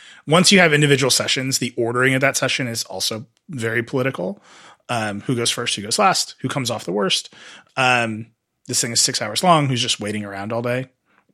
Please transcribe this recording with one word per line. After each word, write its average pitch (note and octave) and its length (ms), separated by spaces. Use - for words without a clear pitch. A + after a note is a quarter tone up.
once F3 240
you G3 80
have E3 140
individual C#3+ 360
sessions, C3 500
the A#2+ 180
ordering B2 380
of C3 60
that C3+ 140
session C3 320
is A2+ 160
also G#2+ 420
very A#2 320
political. B2+ 600
Um, G#2+ 320
who C3 160
goes A#2 140
first, A#2+ 240
who G#2+ 60
goes G#2 180
last, F#3+ 400
who C3+ 100
comes B2 200
off A2 160
the E3+ 80
worst. G3 400
Um, A#2 500
this B2 140
thing A#2+ 120
is A#2 80
six - 200
hours G#2+ 220
long. D#3+ 240
Who's B2 140
just A#2+ 200
waiting G#2 240
around G2+ 280
all A#2 80
day? B2 260